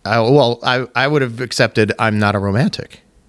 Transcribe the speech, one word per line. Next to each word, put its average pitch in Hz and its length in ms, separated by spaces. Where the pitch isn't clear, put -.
Uh, 113 220
well, 123 320
I, 127 320
I 127 140
would 147 160
have 120 180
accepted 113 560
I'm 110 220
not 104 160
a - 40
romantic. 101 600